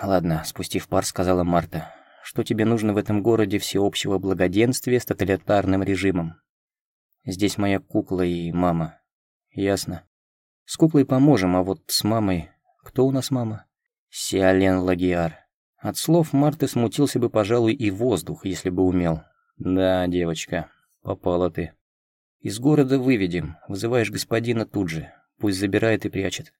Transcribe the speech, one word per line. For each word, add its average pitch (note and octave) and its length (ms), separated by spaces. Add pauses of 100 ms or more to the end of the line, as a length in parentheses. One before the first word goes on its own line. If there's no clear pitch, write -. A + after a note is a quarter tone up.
ладно", F2 420
спустив - 440
пар, F#2+ 160
сказала F2+ 400
Марта. E2+ 480 (280)
"Что - 220
тебе A2 220
нужно A2 280
в G2+ 40
этом G#2 260
городе G#2+ 360
всеобщего G2 580
благоденствия G2 840
с - 60
тоталитарным F#2+ 800
режимом?" F2+ 520 (880)
"Здесь G2 340
моя G2+ 220
кукла F#2+ 460
и F2 260
мама". E2+ 480 (520)
"Ясно. G2 520 (640)
С - 100
куклой D#3 300
поможем, C3 500
а F#2 80
вот F#2 240
с - 160
мамой..." G#2 460 (340)
"Кто - 220
у C3+ 60
нас C3 200
мама?" A2+ 340 (440)
"Сиален F#2+ 680
Лагиар". F2+ 560 (420)
От G#2 200
слов D#3+ 360
Марты C#3+ 340
смутился B2 520
бы, A#2 100
пожалуй, A2 440
и G#2 180
воздух, F#2+ 540
если F#2 240
бы F2+ 140
умел. F2 380 (360)
"Да, F#2 500
девочка, E2+ 600 (320)
попала F2+ 500
ты. E2+ 220 (640)
Из G#2 200
города C#3 380
выведем, F2+ 600 (100)
вызываешь G#2+ 440
господина A2+ 540
тут F#2+ 240
же, D#2+ 240 (240)
пусть G2 220
забирает G#2 460
и G2+ 40
прячет. - 500